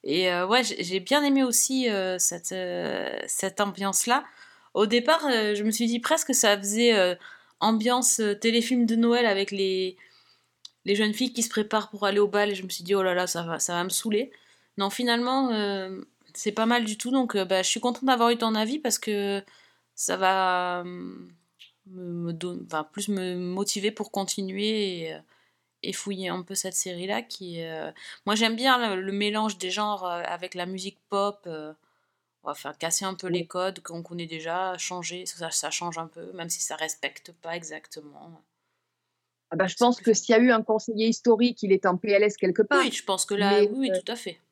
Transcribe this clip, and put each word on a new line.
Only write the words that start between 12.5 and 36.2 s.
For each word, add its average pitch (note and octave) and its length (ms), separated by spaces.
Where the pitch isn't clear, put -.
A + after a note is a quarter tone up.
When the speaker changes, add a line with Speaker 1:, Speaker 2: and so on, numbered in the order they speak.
Speaker 1:
Et G3+ 60
je F#3+ 80
me F#3 40
suis F3 140
dit, « F3+ 140
Oh F#3+ 80
là F3+ 100
là, F3+ 140
ça E3+ 140
va, E3 180
ça F3+ 140
va F3 100
me F#3 60
saouler. » A3+ 420
Non, G3 120
finalement, B3 600
euh, G3 480
c'est - 160
pas A3 160
mal A#3+ 180
du G#3+ 140
tout. B3 140
Donc, B3 240
euh, G3 80
bah, F#3 180
je F#3 60
suis - 100
contente B3 280
d'avoir A#3 240
eu A#3+ 80
ton A3+ 180
avis A3+ 240
parce A#3+ 180
que G3+ 440
ça - 220
va, F#3 640
euh, F3 40
me, F3+ 1300
me E3+ 200
don-, F3+ 340
enfin, D#3 160
plus G3 260
me F#3 280
motiver G3 560
pour G#3 180
continuer G3 920
et, D#3+ 140
euh, D#3 40
et - 100
fouiller F#3 380
un F3+ 120
peu F#3 120
cette F#3+ 200
série-là F#3 460
qui, F3 420
euh, D#3+ 300
moi, G3+ 100
j'aime A3+ 220
bien A#3+ 400
le, F#3 60
le G3 100
mélange G#3 460
des F#3 120
genres, G3+ 360
euh, F3 180
avec F3 300
la F3+ 100
musique F#3+ 340
pop, G3+ 360
euh, D#3 280
on - 40
va D3 60
faire D3 220
casser E3 280
un F#3+ 100
peu F#3 140
Speaker 2:
Oui. F3 60
Speaker 1:
les E3+ 120
codes F3+ 360
qu'on E3+ 200
connaît E3+ 240
déjà, E3 500
changer, F3+ 500
ça, E3+ 260
ça D3+ 180
change E3+ 280
un E3 100
peu, E3+ 240